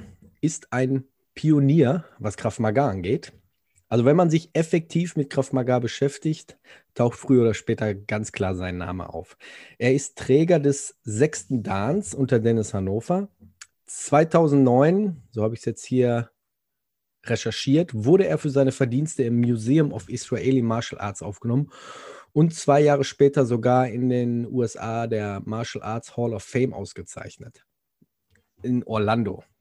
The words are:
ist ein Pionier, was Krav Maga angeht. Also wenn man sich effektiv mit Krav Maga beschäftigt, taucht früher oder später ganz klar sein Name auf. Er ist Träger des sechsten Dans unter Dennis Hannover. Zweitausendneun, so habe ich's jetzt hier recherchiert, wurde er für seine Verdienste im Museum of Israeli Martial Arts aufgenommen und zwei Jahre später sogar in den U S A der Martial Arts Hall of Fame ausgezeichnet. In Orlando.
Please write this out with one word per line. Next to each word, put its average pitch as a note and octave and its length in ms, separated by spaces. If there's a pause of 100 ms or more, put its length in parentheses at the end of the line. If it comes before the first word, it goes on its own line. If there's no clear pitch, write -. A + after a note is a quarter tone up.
(420)
ist - 280
ein C3 340 (280)
Pionier, D3 720 (140)
was G#2+ 180
Krav - 220
Maga A2+ 320
angeht. F#2+ 420 (560)
Also A#2 160
wenn D3 120
man F3+ 120
sich D#3+ 240
effektiv E3 640
mit C#3+ 140
Krav - 240
Maga B2 240
beschäftigt, - 800 (340)
taucht A#2+ 240
früher B2+ 240
oder A2+ 140
später G#2+ 400
ganz G#2 380
klar F#2+ 220
sein F2+ 220
Name F2 380
auf. - 240 (400)
Er B2+ 160
ist - 240
Träger E3 420
des - 440
sechsten B2 580
Dans A#2+ 520
unter B2+ 240
Dennis A2 360
Hannover. A2+ 540 (580)
Zweitausendneun, D#3 1400
so A2 120
habe A2 120
ich's - 100
jetzt - 220
hier A#2+ 440 (960)
recherchiert, C3+ 680
wurde D3 320
er D#3 100
für D3+ 140
seine C3+ 220
Verdienste C3+ 500
im A#2+ 180
Museum A#2+ 500
of - 200
Israeli B2 500
Martial A#2 400
Arts G2+ 220
aufgenommen A#2+ 480 (640)
und E3 180
zwei D3 300
Jahre C#3+ 220
später C#3 420
sogar B2 420
in B2 220
den A#2+ 360
U B2 160
S A2+ 140
A A2+ 300
der G#2 400
Martial A2 360
Arts A2 360
Hall A#2 160
of G#2 80
Fame B2+ 320
ausgezeichnet. - 880 (960)
In B2 220
Orlando. A2 640 (160)